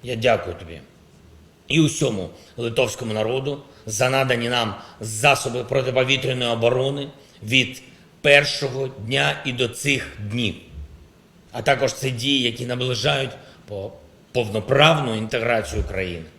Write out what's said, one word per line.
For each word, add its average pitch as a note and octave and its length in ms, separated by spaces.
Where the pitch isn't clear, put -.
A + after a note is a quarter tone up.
Я B2 120
дякую A2 400
тобі E2+ 240
і D#3+ 120
усьому A2+ 500
литовському A#2 560
народу C3+ 480
за B2+ 240
надані B2+ 400
нам A#2 260
засоби A#2+ 640
протиповітряної B2+ 880
оборони B2+ 560
від A#2 380
першого C#3+ 680
дня C3+ 580
і C3 60
до B2 160
цих C3+ 400
днів. A2+ 240
А A#2 100
також C3 320
це C3+ 160
дії, C3 320
які A#2+ 240
наближають B2+ 680
по-, G2+ 240
повноправну B2+ 840
інтеграцію A2 680
України F2 440